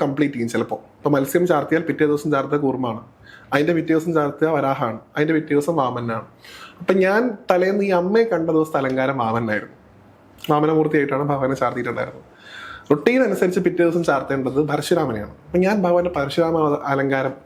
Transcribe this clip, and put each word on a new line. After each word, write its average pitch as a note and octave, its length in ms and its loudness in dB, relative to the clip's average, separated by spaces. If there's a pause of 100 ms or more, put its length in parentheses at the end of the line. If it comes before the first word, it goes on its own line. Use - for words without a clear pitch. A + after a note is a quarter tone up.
കംപ്ലീറ്റ് C#3 340 0
ചെയ്യും A#2 140 -4
ചിലപ്പോ. A2+ 260 -4
ഇപ്പൊ - 340 -8
മത്സ്യം C#3+ 380 2
ചാർത്തിയാൽ D#3 340 0
പിറ്റേ D#3 240 0
ദിവസം D3 260 0
ചാർത്തിയ C#3+ 260 0
കൂർമ്മാണ്, C3 440 -2 (520)
അതിന്റെ D#3 200 2
പിറ്റേ D#3+ 140 0
ദിവസം D#3+ 260 0
ചാർത്തിയ D3+ 340 0
വരാഹമാണ്, C3+ 520 -2 (160)
അതിന്റെ D#3 180 2
പിറ്റേ D#3 140 0
ദിവസം D3 280 0
വാമനാണ്. A#2+ 500 -2 (540)
അപ്പൊ F#3 140 0
ഞാൻ G3+ 440 2 (140)
തലേന്ന് F#3+ 320 2
ഈ G3 60 -2
അമ്മയെ F#3+ 340 2
കണ്ട E3+ 260 0
ദിവസത്തെ D#3 280 0
അലങ്കാരം C3+ 400 0
വാമനായിരുന്നു. A2+ 560 -2 (760)
വാമനമൂർത്തിയായിട്ടാണ് D3+ 760 2
ഭഗവാനെ C3+ 300 -2
ചാർത്തിയിട്ടുണ്ടായിരുന്നത്. A#2+ 720 -4 (680)
റൊട്ടീൻ A#3+ 320 4
അനുസരിച്ച് F#3+ 360 0
പിറ്റേ E3+ 240 2
ദിവസം E3+ 200 2
ചാർത്തേണ്ടത് C3+ 580 0
പരശുരാമനെയാണ്. D3 680 -2
അപ്പൊ - 280 -6
ഞാൻ G3 240 2
ഭഗവാന്റെ F3 300 2
പരശുരാമ E3 460 0
അവ-, D3+ 280 2
അലങ്കാരം C3+ 460 0 (140)